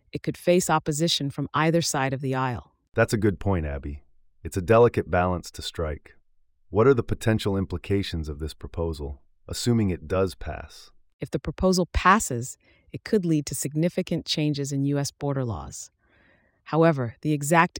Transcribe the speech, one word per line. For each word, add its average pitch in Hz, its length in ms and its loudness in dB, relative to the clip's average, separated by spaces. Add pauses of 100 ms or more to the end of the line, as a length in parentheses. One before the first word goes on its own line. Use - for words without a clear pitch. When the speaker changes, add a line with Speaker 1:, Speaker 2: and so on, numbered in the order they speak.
(120)
Speaker 1:
it - 100 -6
could - 160 -6
face 180 320 2
opposition 156 640 0
from 139 220 -6
either 160 280 2
side 135 320 -2
of 131 80 -6
the 131 140 -4
aisle. 127 380 -4 (200)
Speaker 2:
That's 113 200 2
a 120 40 2
good 98 220 2
point, 92 260 0
Abby. 71 380 -8 (400)
It's - 140 -6
a 95 40 -4
delicate 110 480 6
balance 87 420 0
to - 100 -16
strike. - 540 -8 (540)
What 104 160 4
are 139 80 8
the 113 100 0
potential 107 540 0
implications 92 720 -2
of 73 120 -10
this 76 140 -8
proposal, 73 680 -8 (260)
assuming 113 420 0
it 78 200 -6
does 92 260 0
pass? - 560 -12 (300)
Speaker 1:
If 143 100 -10
the 156 80 -4
proposal 185 540 0
passes, 160 640 2 (340)
it - 140 -14
could 196 200 0
lead 156 220 2
to 139 80 -8
significant 160 680 -2
changes 143 480 -2
in 139 120 0
U 143 140 0
S 139 100 -4
border 135 360 -4
laws. 76 440 -8 (760)
However, 151 560 2
the 151 100 -2
exact 151 480 2